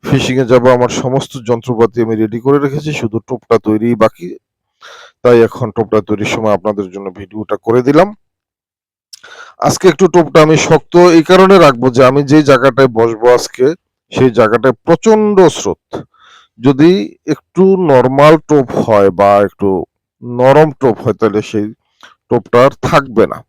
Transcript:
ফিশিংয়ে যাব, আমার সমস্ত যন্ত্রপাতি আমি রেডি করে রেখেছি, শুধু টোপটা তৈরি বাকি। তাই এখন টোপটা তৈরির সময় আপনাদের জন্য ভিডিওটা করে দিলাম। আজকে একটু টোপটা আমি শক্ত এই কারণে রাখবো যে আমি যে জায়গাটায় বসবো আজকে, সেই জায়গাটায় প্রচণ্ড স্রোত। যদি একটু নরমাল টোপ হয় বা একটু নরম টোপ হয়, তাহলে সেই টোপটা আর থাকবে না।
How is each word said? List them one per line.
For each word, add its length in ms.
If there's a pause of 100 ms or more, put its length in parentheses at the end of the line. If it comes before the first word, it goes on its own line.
ফিশিংয়ে 460
যাব, 140 (120)
আমার 160 (100)
সমস্ত 300 (160)
যন্ত্রপাতি 560
আমি 120
রেডি 300
করে 180
রেখেছি, 260 (100)
শুধু 180 (100)
টোপটা 280 (100)
তৈরি 220 (140)
বাকি। 240 (960)
তাই 160 (100)
এখন 180 (100)
টোপটা 320
তৈরির 260
সময় 220
আপনাদের 380
জন্য 120 (120)
ভিডিওটা 380 (100)
করে 220
দিলাম। 200 (1600)
আজকে 260
একটু 120 (100)
টোপটা 320
আমি 100 (120)
শক্ত 260 (220)
এই 140
কারণে 340
রাখবো 220 (100)
যে 140
আমি 100 (100)
যে 80 (120)
জায়গাটায় 480
বসবো 280 (100)
আজকে, 300 (460)
সেই 260
জায়গাটায় 380 (100)
প্রচণ্ড 500 (200)
স্রোত। 280 (840)
যদি 240 (440)
একটু 300 (260)
নরমাল 440 (140)
টোপ 200 (140)
হয় 360
বা 120 (180)
একটু 200 (540)
নরম 460 (120)
টোপ 220
হয়, 180
তাহলে 200 (100)
সেই 160 (600)
টোপটা 380
আর 60 (160)
থাকবে 440
না। 60 (100)